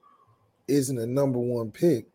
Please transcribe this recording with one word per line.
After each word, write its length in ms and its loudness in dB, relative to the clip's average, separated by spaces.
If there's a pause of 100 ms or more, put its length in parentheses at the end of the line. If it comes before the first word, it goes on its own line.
(680)
isn't 320 0
a 80 -4
number 320 0
one 320 -4
pick, 440 2